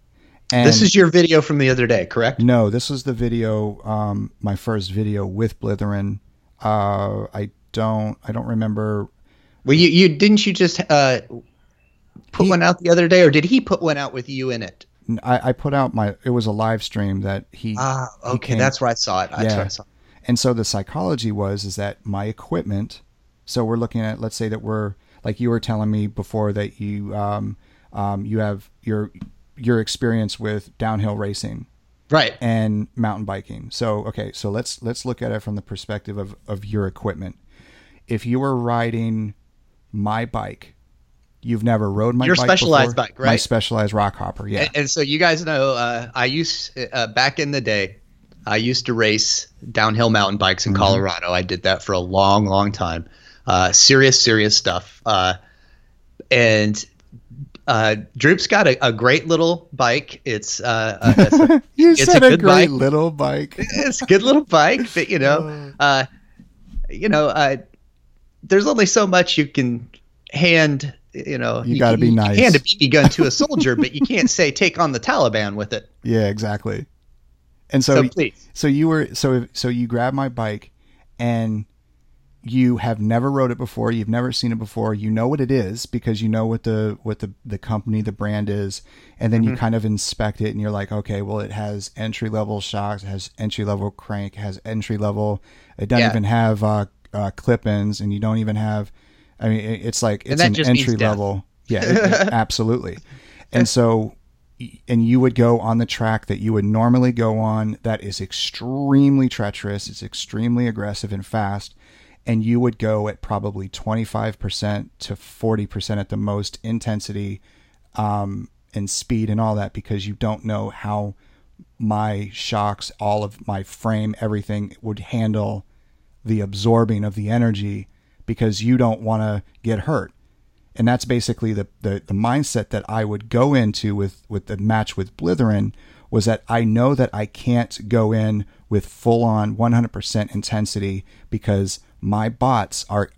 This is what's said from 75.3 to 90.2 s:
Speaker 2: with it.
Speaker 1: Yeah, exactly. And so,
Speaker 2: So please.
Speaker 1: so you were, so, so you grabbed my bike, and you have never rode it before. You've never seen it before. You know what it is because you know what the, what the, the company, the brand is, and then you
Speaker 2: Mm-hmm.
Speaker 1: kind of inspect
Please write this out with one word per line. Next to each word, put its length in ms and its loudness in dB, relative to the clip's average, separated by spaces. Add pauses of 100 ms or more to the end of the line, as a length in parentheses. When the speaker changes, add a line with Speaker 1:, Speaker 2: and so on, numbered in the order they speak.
Speaker 2:
with 180 -6
it. 160 -8 (140)
Speaker 1:
Yeah, 240 0
exactly. 600 -6 (840)
And 140 2
so, 180 4
Speaker 2:
So 60 2
please. 440 -4
Speaker 1:
so 140 -4
you 220 2
were, 260 -2
so, 380 0
so 160 -6
you 180 -2
grabbed 300 -2
my 120 -4
bike, 440 -8 (460)
and 460 -2 (800)
you 340 2
have 220 -4
never 300 0
rode 220 0
it 60 -8
before. 340 -4
You've 160 -4
never 240 -2
seen 180 -4
it 80 -4
before. 360 -4
You 160 -4
know 180 0
what 120 -2
it 120 -2
is 340 -2
because 360 -4
you 60 0
know 160 0
what 200 -4
the, 400 -2
what 160 -6
the, 100 -8 (140)
the 140 -10
company, 440 -4
the 80 -4
brand 400 -4
is, 320 -6 (380)
and 120 0
then 120 4
you 60 2
Speaker 2:
Mm-hmm. 100 -4
Speaker 1:
kind 160 0
of 80 -2
inspect 560 -4